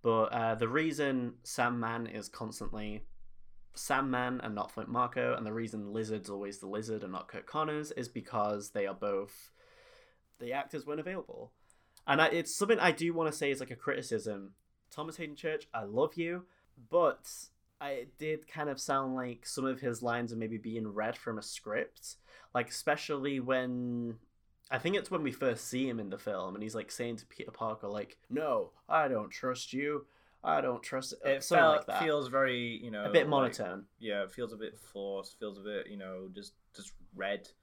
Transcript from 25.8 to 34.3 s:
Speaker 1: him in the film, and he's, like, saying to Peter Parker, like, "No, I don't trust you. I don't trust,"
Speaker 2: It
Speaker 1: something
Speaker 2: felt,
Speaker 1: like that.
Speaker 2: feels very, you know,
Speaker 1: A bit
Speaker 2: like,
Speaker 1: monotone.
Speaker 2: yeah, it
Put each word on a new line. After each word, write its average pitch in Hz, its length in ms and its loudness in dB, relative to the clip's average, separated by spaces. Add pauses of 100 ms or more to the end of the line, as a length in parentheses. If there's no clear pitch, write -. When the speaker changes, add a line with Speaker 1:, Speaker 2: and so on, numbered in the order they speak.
Speaker 1:
him 113 120 -2
in 101 100 -6
the 95 80 -6
film, 95 380 -4
and 107 80 -6
he's, 110 120 -6
like, 107 160 -4
saying 117 260 -4
to - 80 -16
Peter - 260 -12
Parker, 110 380 -4
like, 104 280 -6 (120)
"No, 127 420 0 (160)
I 156 220 6
don't 107 200 0
trust 127 440 -4
you. 143 340 -2 (360)
I 156 180 4
don't 123 200 0
trust," 131 320 -4 (120)
Speaker 2:
It 139 180 4
Speaker 1:
something 170 180 8
Speaker 2:
felt, 156 160 10
Speaker 1:
like 151 100 0
that. - 160 2
Speaker 2:
feels 147 260 2
very, 123 520 2
you 120 80 -8
know, 104 140 -4
Speaker 1:
A 104 60 0
bit 156 140 8
Speaker 2:
like, 151 60 2
Speaker 1:
monotone. 110 580 2 (120)
Speaker 2:
yeah, 101 240 0
it 95 80 -6